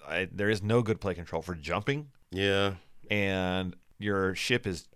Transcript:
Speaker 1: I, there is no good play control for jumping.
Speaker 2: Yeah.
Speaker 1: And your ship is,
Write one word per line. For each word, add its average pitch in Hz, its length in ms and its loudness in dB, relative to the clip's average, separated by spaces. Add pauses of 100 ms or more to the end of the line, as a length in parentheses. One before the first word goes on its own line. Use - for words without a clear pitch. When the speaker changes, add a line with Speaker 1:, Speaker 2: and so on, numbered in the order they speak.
Speaker 1:
I, 87 240 0
there 101 180 0
is 104 140 2
no 117 180 4
good 107 180 0
play 95 140 -2
control 82 280 -4
for 90 140 -4
jumping. 135 540 -2 (220)
Speaker 2:
Yeah. 98 440 2 (340)
Speaker 1:
And 92 680 0 (240)
your 98 360 0
ship 120 320 0
is, 87 280 -4